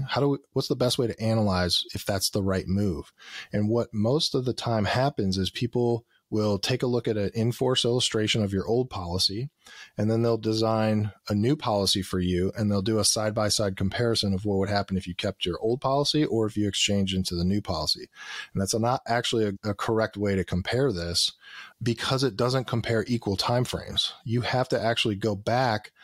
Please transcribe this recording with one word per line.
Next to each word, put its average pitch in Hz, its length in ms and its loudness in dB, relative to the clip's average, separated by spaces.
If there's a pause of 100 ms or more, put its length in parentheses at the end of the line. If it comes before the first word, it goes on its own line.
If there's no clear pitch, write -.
how - 120 0
do 143 100 4
we, 139 80 0 (140)
what's - 160 -2
the 139 60 2
best 123 240 0
way 123 80 2
to 107 160 -4
analyze 104 640 2 (100)
if - 100 -8
that's 98 260 -2
the 104 120 0
right 95 240 0
move? 95 460 0 (400)
And 104 160 2
what 113 260 0
most 120 400 0
of 131 100 0
the 120 80 0
time 113 340 0
happens 104 520 0
is 92 120 0
people 120 540 0 (240)
will 104 300 0
take 127 240 -2
a 131 60 0
look 120 180 0
at 110 100 0
an 101 180 -2
in-force 120 500 0
illustration 117 580 2
of 98 100 0
your 95 140 0
old 123 240 0
policy, 95 580 -2 (480)
and 107 140 2
then 113 120 2
they'll 117 140 4
design 110 760 2 (160)
a 107 60 0
new 110 200 2
policy 104 480 0
for 92 160 -2
you, 90 380 2
and 107 120 0
they'll 101 140 2
do 110 160 2
a 101 60 2
side-by-side 107 720 0
comparison 104 580 0
of 95 100 -4
what 101 140 0
would 95 100 0
happen 98 280 -2
if 90 100 -4
you 87 80 -8
kept - 320 -6
your 85 140 -2
old 120 200 0
policy 143 440 2
or 110 220 2
if 104 100 -4
you 107 100 2
exchanged 98 480 0
into 92 220 -2
the 85 80 0
new 101 180 2
policy. - 460 -4 (440)
And 98 80 -2
that's 98 160 0
not 120 300 2
actually 120 400 2
a, 101 240 -4
a 101 40 0
correct 110 420 0
way 101 180 0
to 95 80 2
compare 120 480 0
this 85 400 -2 (500)
because 120 440 0
it 110 120 0
doesn't 123 300 2
compare 113 400 0
equal 113 300 0
timeframes. - 720 0 (140)
You 117 160 0
have 127 300 0
to 113 120 0
actually 113 320 2
go 104 220 0
back 113 560 0 (120)